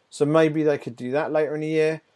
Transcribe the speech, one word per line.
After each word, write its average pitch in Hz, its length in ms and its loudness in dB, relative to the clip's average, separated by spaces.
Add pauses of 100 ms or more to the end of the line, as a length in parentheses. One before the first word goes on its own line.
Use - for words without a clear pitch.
So - 160 -2
maybe 156 380 2
they 147 160 2
could 120 180 -12
do 123 140 -8
that 139 220 -2
later 151 220 0
in 156 80 -6
the 156 40 -4
year. 156 360 0 (140)